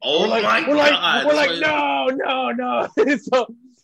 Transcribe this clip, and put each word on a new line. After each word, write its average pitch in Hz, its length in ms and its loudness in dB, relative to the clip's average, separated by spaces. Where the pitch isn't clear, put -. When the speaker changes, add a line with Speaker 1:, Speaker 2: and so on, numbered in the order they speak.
Speaker 1:
Oh - 200 0
Speaker 2:
we're 214 40 0
like, 220 160 0
Speaker 1:
my 220 240 0
Speaker 2:
we're 294 80 2
like, 294 160 4
Speaker 1:
God. 220 340 0
Speaker 2:
we're 302 80 2
like, 294 160 2
Speaker 1:
That's - 20 -4
what 277 560 -2
Speaker 2:
"No, 262 340 -2
no, 247 360 -4
no." 285 120 0
<laughs> - 0 -
So, 247 300 0